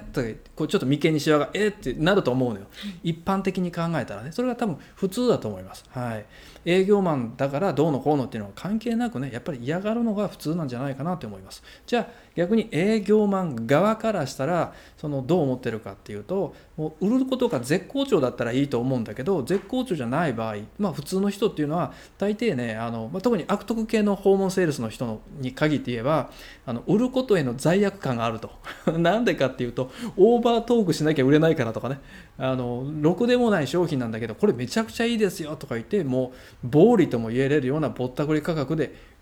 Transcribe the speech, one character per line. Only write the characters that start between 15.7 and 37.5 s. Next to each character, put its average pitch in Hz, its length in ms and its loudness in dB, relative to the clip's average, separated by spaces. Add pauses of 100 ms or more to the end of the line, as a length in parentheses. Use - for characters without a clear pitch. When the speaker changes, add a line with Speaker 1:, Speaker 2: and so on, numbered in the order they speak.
Speaker 1:
か 101 100 -12
っ 98 60 -14
て - 160 -16
い - 20 -10
う 104 80 -10
と、 180 320 -4 (220)
も 156 240 -4
う 185 140 2
売 262 40 4
る 262 60 2
こ 262 100 0
と 247 140 2
が 143 100 -2
絶 135 300 0
好 277 160 -2
調 214 160 4
だ 127 80 2
っ 117 60 -6
た 120 100 -2
ら 117 80 -2
い 135 100 2
い 139 60 0
と 120 100 0
思 131 160 0
う 123 40 0
ん 113 40 -2
だ 107 100 -8
け 127 100 -8
ど、 170 200 0
絶 190 240 -2
好 254 160 -2
調 254 100 -4
じ 151 80 -4
ゃ 117 60 -4
な 143 180 0
い 147 60 0
場 110 200 -4
合、 107 40 -6 (240)
ま 202 100 0
あ、 147 40 -4
普 147 80 -8
通 185 180 -4
の 202 100 2
人 202 200 0
っ - 40 -4
て - 80 -4
い 147 40 2
う - 20 -4
の 151 80 -2
は 165 160 -2 (260)
大 208 200 -2
抵 220 180 0
ね、 120 200 -4
あ 113 140 -4
の、 113 220 -6
ま 180 80 -6
あ、 - 20 -8
特 240 140 2
に 165 140 -2
悪 202 140 -2
徳 226 220 -2
系 214 160 0
の 208 140 2
訪 196 220 4
問 190 120 2
セ 185 140 2
ー - 20 4
ル 160 60 2
ス - 80 -6
の 113 80 -4
人 117 180 -6
の、 110 140 -6 (200)
に 127 120 -6
限 151 260 0
っ - 20 0
て 131 120 -6
言 117 80 -4
え 113 40 -6
ば、 151 280 0 (340)
あ 135 60 -8
の、 117 160 -6
売 196 120 4
る 254 100 2
こ 254 140 0
と 214 140 2
へ 156 60 2
の 120 120 -2
罪 180 300 2
悪 196 140 -4
感 127 180 -2
が 117 80 -2
あ 117 60 0
る 110 80 -6
と。 - 120 -12 (240)
<laughs> 160 220 -2
な 170 220 4
ん 240 60 0
で 180 100 4
か - 120 2
っ - 60 -2
て 127 120 -4
い - 20 -4
う 120 60 -6
と、 127 180 -4 (240)
オ 233 240 8
ー - 20 0
バ 233 180 4
ー - 20 0
ト 233 200 2
ー 202 40 2
ク 165 80 2
し - 100 0
な 156 100 4
き 151 80 2
ゃ 127 40 6
売 135 60 6
れ 151 80 8
な 160 100 6
い 156 80 2
か 123 80 0
ら 113 80 -4
と 110 80 -4
か 120 80 -4
ね、 135 100 -6 (380)
あ 131 180 -2
の、 123 300 -4 (160)
ろ 160 140 4
く 233 120 2
で 247 80 4
も 240 160 4
な 185 100 2
い 135 60 0
商 175 180 2
品 156 140 -2
な 123 80 -2
ん 110 40 -4
だ 113 100 -4
け 117 60 -4
ど、 110 80 -6
「こ - 120 2
れ 175 60 4
め 123 120 -2
ち - 140 -2
ゃ 226 60 0
く 220 60 -14
ち - 100 -4
ゃ 233 40 2
い 240 100 0
い - 20 -2
で 214 120 2
す 170 140 -6
よ」 151 160 -6
と 147 80 -12
か 175 80 -6
言 156 80 -4
っ - 20 -12
て、 202 180 0
も 127 300 0 (300)
う、 127 40 -6
暴 175 300 8
利 151 120 6
と 127 100 -2
も 113 100 -4
言 120 100 0
え 135 100 2
れ 147 120 4